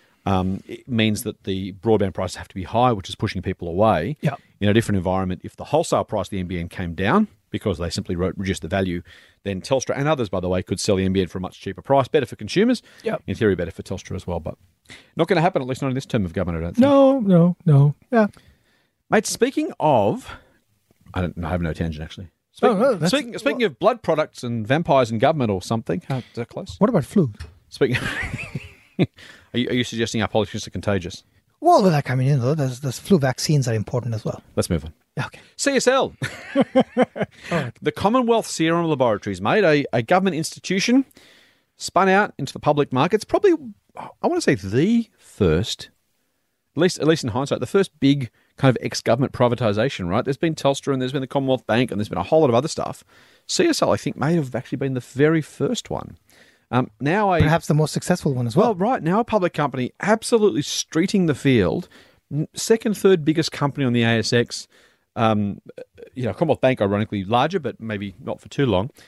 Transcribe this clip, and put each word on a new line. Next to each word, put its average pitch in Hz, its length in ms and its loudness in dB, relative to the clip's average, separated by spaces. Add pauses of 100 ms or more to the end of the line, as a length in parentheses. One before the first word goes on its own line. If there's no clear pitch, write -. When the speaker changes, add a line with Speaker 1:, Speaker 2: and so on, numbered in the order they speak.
(260)
Speaker 1:
um, 95 420 0
it - 220 -14
means 110 320 0
that - 220 -10
the 95 300 -6
broadband 101 420 0
prices 92 220 -6
have - 100 -14
to - 80 -20
be 95 80 -8
high, 123 280 2
which 98 160 -6
is - 60 -10
pushing 95 300 -4
people 90 240 -8
away. 95 540 2
Speaker 2:
Yeah. 151 120 -2 (260)
Speaker 1:
In 101 100 2
a 104 40 4
different 110 240 2
environment, 92 460 -2
if 104 120 -14
the - 100 -14
wholesale 147 380 0
price 98 220 -4
of - 60 -16
the 101 80 -6
N 90 80 -4
B 90 100 -6
N 85 100 -6
came 85 280 -8
down 139 320 2 (240)
because 104 260 -4
they 85 140 -6
simply 98 240 -6
wrote, 87 220 -2
reduced 95 260 -4
the 90 40 -10
value, 90 360 -2 (400)
then 98 180 -6
Telstra - 340 -2
and 139 120 -2
others, 143 220 0
by 95 100 -4
the 90 100 -4
way, 90 140 0
could 98 160 -6
sell 104 160 2
the 95 100 2
N 95 80 0
B 95 80 2
N 90 60 -2
for - 100 -12
a 92 40 -6
much - 200 -12
cheaper - 220 -12
price. 135 240 2
Better 147 180 2
for - 120 -16
consumers. 208 440 0 (220)
Speaker 2:
Yeah. - 140 -4 (100)
Speaker 1:
In 95 80 -4
theory, 104 180 4
better 87 160 -2
for 98 140 -14
Telstra - 320 -10
as 90 100 -10
well. 87 140 -4
But 82 180 -10 (580)
not 165 120 0
gonna 175 140 2
happen, 175 200 2
at 127 60 -6
least 131 160 -4
not 139 60 -2
in 127 60 -2
this 127 120 -6
term 107 180 0
of 82 80 -8
government, 85 300 -2
I - 20 -4
don't 85 100 -6
think. 240 60 0
Speaker 2:
No, 277 380 6
no, 180 360 4 (120)
no. 143 260 6 (180)
Yeah. 220 160 4 (840)
Speaker 1:
Mate, 180 160 2
speaking 302 520 -2
of, 139 560 2 (800)
I 92 80 -2
don't, 85 240 -4
I 85 40 -6
have 87 120 -2
no 82 100 -2
tangent, 78 320 -6
actually. 87 260 -16 (220)
Speaking, - 260 2
Speaker 2:
Oh, - 20 -2
no, 254 160 2
that's 170 160 0
Speaker 1:
speaking, 240 260 -4
speaking 262 260 -2
of 170 160 -4
blood 220 220 2
products 156 400 -2
and 120 240 -6
vampires 135 460 2
and 113 80 -2
government 135 320 2
or 92 100 -2
something. 120 460 -4
How, 135 120 -2
is 113 40 -10 (120)
that 117 120 -8
close? - 320 -12
Speaker 2:
What 208 100 -8
about 196 140 0
flu? 135 300 0 (340)
Speaker 1:
Speaking, 123 300 -2
<laughs> - 1040 -10
are 170 80 2 (460)
you, 120 160 -2
are - 40 -2
you 123 100 0
suggesting 113 380 -4
our 104 80 0
politicians 107 360 -2
are - 60 -16
contagious? 92 540 -4 (340)
Speaker 2:
Well, 330 220 4
like, 180 280 2
I 127 60 -2
mean, 131 120 0
you 147 100 2
know, 127 180 0
those, 131 240 -4
those 139 180 -6
flu 190 220 2
vaccines 143 480 0
are 120 60 -2
important 113 420 -4
as 107 80 -8
well. - 180 -8 (140)
Speaker 1:
Let's 107 140 -2
move 78 160 -2
on. 78 80 -14 (260)
Speaker 2:
Okay. - 200 -10 (180)
Speaker 1:
C - 180 0
S 226 120 2
L. 254 260 2 (160)
<laughs> - 260 -16
Speaker 2:
All 277 80 4 (880)
right. 143 300 -2
Speaker 1:
The 147 100 -2
Commonwealth 226 560 0
Serum 165 380 0
Laboratories, 113 560 0
mate, 156 240 2
a, 147 260 4
a 120 100 0
government 180 360 2
institution, 196 680 0 (720)
spun - 320 0
out 196 280 2
into 139 160 -8
the 120 60 -12
public 143 340 0
markets. 165 320 2
Probably, 392 280 2 (440)
I - 300 -8
wanna 311 140 0
say 170 140 2
the 143 640 0
first, - 720 -2 (840)
at 143 60 0
least, 180 180 0
at - 80 2
least 160 160 2
in 127 80 -4
hindsight, 127 280 -2
the 123 80 -4
first - 320 0
big 139 300 2 (280)
kind 135 120 4
of 117 120 2
ex-government 123 520 0
privatisation, 117 720 0
right? 104 160 0
There's 139 140 -4
been 165 180 0
Telstra 139 380 -2
and 131 80 -2
there's 127 100 -4
been 143 100 -4
the 131 60 -8
Commonwealth 131 400 -2
Bank 117 240 2
and 98 80 -4
there's 104 100 -4
been 90 80 -6
a 85 60 -4
whole 160 180 4
lot 143 80 6
of 117 60 4
other 139 140 2
stuff. - 340 -8 (440)
C - 200 2
S - 140 0
L, 135 100 2
I 101 60 2
think, - 200 -6
may 156 180 0
have 135 200 -2
actually 123 220 -6
been 139 160 -2
the 127 60 -4
very 151 420 2
first - 480 -4
one. - 280 -10 (540)
Um, 123 180 0 (100)
now 190 340 0
a 165 60 2
Speaker 2:
Perhaps 151 280 2
the 170 60 2
most 151 200 2
successful - 400 -2
one 123 140 -2
as 110 80 -8
well. 226 180 6
Speaker 1:
Well, - 20 -2
right, 196 280 0
now 175 160 2
a 240 40 0
public 190 300 0
company 131 380 -2 (100)
absolutely 208 600 2
streeting 180 640 0
the 147 80 2
field, 107 520 2 (460)
n-, 151 200 -2
second, 226 440 0
third 190 260 4
biggest 151 280 0
company 143 340 -4
on 120 80 0
the 120 100 2
A 117 160 2
S 107 140 -2
X. - 340 -2 (500)
Um, 104 440 0 (520)
you 127 100 -8
know, 110 100 -4
Commonwealth 151 280 0
Bank, 131 200 2
ironically, 101 420 0
larger, 131 360 0
but 127 200 -8
maybe 101 400 -8
not 110 220 -8
for - 80 -20
too 143 160 0
long. 104 240 2 (180)